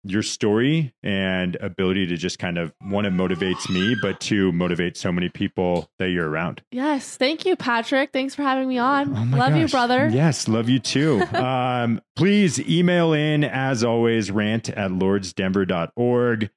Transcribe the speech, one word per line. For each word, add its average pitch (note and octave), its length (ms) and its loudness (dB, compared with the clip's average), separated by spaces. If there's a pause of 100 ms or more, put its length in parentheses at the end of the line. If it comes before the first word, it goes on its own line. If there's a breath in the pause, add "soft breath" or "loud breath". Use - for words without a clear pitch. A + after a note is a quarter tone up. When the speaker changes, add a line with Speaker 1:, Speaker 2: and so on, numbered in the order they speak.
Speaker 1:
your G2+ 180 -2
story B2+ 680 0 (100)
and F#2 540 -2
ability F#2+ 500 -2
to F2 100 -2
just E2+ 220 -6
kind F2 180 -4
of, E2 240 -6
one, G2+ 240 -2
it G2 80 -2
motivates F#2 560 -2
me, F#2+ 320 0
but G2 200 -4
two, G2 320 2
motivate F2 420 -2
so - 160 -4
many F2+ 180 -2
people F2+ 600 -2 (100)
that F#2 120 -2
you're F2 180 -2
around. D#2+ 320 -6 (100)
Speaker 2:
Yes. C4+ 460 -4
Thank D4+ 280 -2
you, F#4 120 2
Patrick. C4 560 -2
Thanks C4+ 220 -4
for C#4+ 80 -6
having C4 260 0
me B3+ 80 -2
on. C#4 380 0
Speaker 1:
Oh - 100 -2
my B2 120 2
Speaker 2:
Love C4 180 4
you, D#4+ 80 4
Speaker 1:
gosh. D4 80 0
Speaker 2:
brother. B3+ 380 2
Speaker 1:
Yes. C#3 380 2
Love A2 220 2
you B2+ 100 4
too. C3+ 500 2
Speaker 2:
<laughs> - 60 -6
Speaker 1:
Um, B2+ 680 0 (140)
please F#3+ 440 4
email E3+ 540 2
in, D3+ 300 2
as C3 400 0
always, A#2 480 2
rant G#2+ 380 0
at G2 220 -4
lordsdenver F#2+ 760 0
dot E2+ 280 -2
org. A#2+ 600 0